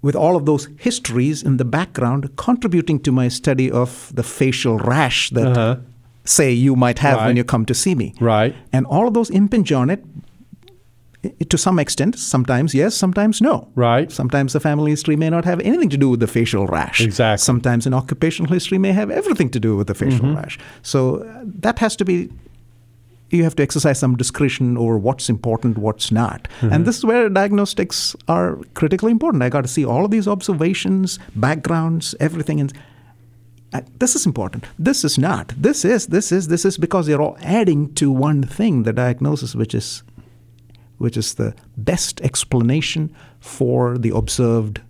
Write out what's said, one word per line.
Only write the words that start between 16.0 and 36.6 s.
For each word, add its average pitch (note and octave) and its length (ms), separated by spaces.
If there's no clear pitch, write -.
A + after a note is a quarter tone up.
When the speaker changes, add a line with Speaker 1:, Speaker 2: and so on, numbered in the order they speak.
Speaker 1:
with A#2+ 100
the A2+ 80
facial G#2+ 400
rash. E2+ 340
Speaker 2:
Exactly. A2 420
Speaker 1:
Sometimes A#2+ 420
an C3 80
occupational C#3+ 600
history F3+ 240
may F#3+ 160
have G#3 180
everything D#4 380
to B2 100
do A2 160
with G2+ 120
the G2+ 80
facial B2+ 320
Speaker 2:
Mm-hmm. D3+ 100
Speaker 1:
rash. - 220
So, - 160
uh, A3+ 260
that A#3 180
has A3 180
to G3 80
be, F3+ 240
you E3+ 160
have D#3 100
to C#3+ 80
exercise C#3 360
some C3 180
discretion B2+ 600
over A#2 200
what's B2 320
important, A2 480
what's G#2+ 340
not. A2+ 360
Speaker 2:
Mm-hmm. A#2+ 140
Speaker 1:
And E3 120
this A#3 120
is - 80
where A3+ 240
diagnostics G3+ 840
are E3+ 300
critically F#3 380
important. A3+ 320
I B2+ 60
gotta C3 200
see D3 160
all B2 180
of G3+ 80
these G#3 160
observations, F#3+ 880
backgrounds, D#3+ 840
everything. D#3 400
And C3+ 140
I, C3+ 100
this B3 180
is - 80
important. A#2 400
This G#3 280
is C#3+ 120
not. D3+ 400
This E3+ 280
is, A3 220
this F#3 260
is, F3+ 160
this E3+ 160